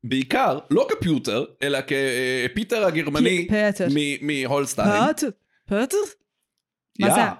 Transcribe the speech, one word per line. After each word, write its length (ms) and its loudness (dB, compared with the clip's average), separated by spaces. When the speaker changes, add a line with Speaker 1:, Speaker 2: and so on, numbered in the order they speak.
Speaker 1:
בעיקר, 540 0
לא 200 2
כפיוטר, 540 -2
אלא 180 0
כפיטר 1040 -2
הגרמני 640 0
Speaker 2:
פטר. 420 0
Speaker 1:
מ-, 360 -2
מהולסטיין. 880 0
Speaker 2:
פטר. 160 -2
פטר? 300 -2
מה 80 4
Speaker 1:
יא. 60 6
Speaker 2:
זה? 60 4